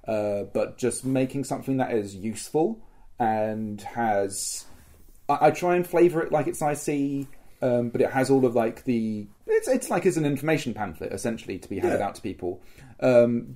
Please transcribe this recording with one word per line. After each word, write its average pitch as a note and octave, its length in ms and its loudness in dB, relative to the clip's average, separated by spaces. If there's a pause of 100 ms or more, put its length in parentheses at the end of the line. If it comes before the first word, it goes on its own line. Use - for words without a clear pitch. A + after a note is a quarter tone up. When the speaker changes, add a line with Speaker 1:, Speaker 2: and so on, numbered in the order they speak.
Speaker 1:
uh, G#2 440 -2
but G#2+ 260 -2
just - 260 -2
making C3 400 0
something C3+ 320 -4
that C3 160 -2
is G2+ 240 -2
useful D3+ 640 -2 (380)
and A2 640 -2
has, G2+ 840 -2 (640)
I, C#3+ 180 4
I D#3 40 8
try F3 260 2
and F3 100 0
flavour E3+ 360 4
it - 100 -6
like D3 140 2
it's E3+ 160 -4
I D3 120 2
C, C#3+ 540 -2 (340)
um, A#2+ 280 2
but A#2+ 100 0
it C3+ 100 2
has C3 200 0
all C3+ 160 6
of, A#2 80 2
like, A#2 300 0
the, A2 420 -2 (200)
it's, A4 220 2
it's C4 220 0
like F#3 160 0
it's E3 100 2
an D#3 100 0
information C#3+ 480 0
pamphlet, G2+ 380 -8
essentially, G#2+ 460 -6
to - 100 -16
be G2 100 -6
handed C#3+ 220 0
Speaker 2:
Yeah. G2+ 60 -2
Speaker 1:
out G2 100 -6
to - 60 -20
people. F#2 380 -6 (400)
Um, A#2+ 420 6 (140)